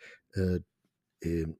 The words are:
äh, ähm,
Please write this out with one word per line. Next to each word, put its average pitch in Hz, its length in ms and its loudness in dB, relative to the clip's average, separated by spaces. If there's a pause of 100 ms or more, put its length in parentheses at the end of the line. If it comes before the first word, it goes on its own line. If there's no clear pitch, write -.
(340)
äh, 92 260 2 (640)
ähm, 82 360 -2